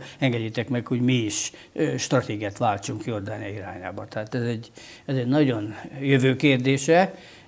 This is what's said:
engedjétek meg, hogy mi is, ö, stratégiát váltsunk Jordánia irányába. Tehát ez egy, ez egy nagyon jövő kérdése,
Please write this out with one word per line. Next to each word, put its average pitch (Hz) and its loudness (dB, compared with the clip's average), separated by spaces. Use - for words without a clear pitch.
engedjétek 117 -2
meg, 120 -2
hogy 123 0
mi 123 4
is, 110 -2
ö, 147 -2
stratégiát 110 -2
váltsunk 107 -2
Jordánia 107 -6
irányába. 98 -10
Tehát 107 -8
ez 120 -2
egy, 117 -4
ez 135 -2
egy 120 0
nagyon 123 2
jövő 131 4
kérdése, 139 4